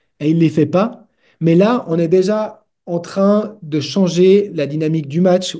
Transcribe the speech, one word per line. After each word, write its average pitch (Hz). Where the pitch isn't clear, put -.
et 147
il 165
les 160
fait 151
pas. 202
Mais 165
là, 220
on 165
est 170
déjà 208
en 170
train 202
de 151
changer 190
la 147
dynamique 156
du 143
match 185